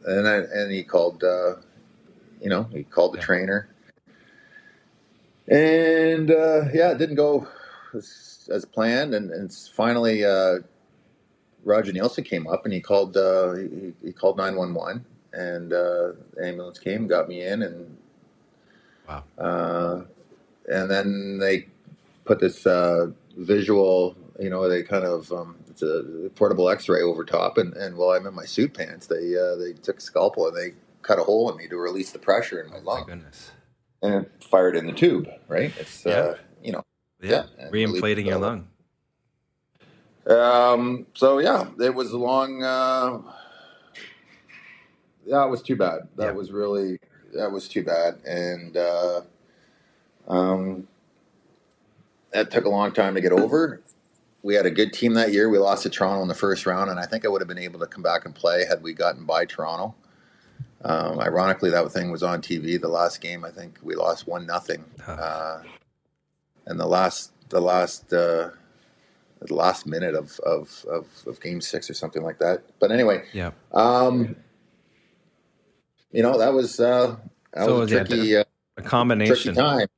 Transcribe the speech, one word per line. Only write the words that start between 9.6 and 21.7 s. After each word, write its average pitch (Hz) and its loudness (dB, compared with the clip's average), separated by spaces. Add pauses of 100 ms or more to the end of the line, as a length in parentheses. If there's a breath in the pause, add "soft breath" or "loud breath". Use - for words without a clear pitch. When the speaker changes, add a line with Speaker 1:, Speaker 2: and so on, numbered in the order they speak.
Speaker 1:
finally, 113 2
uh, 95 4 (1040)
Roger 104 2
Nielsen 101 -2
came 82 -6
up 90 -4
and 104 -4
he 90 -4
called, 98 2
uh, 92 2
he, 90 -10 (100)
he 90 -12
called 98 0
nine 95 -4
one 90 -4
one, 87 -8 (280)
and, 87 -8
uh, 87 0 (240)
the 87 -8
ambulance 87 -10
came, 104 -4
got 87 2
me 87 -10
in, 104 -4
and 82 -12 (1080 soft breath)
Speaker 2:
Wow. 73 -14 (140)
Speaker 1:
uh, 87 -2 (680)
and 95 -2
then 98 -2
they 95 0 (580)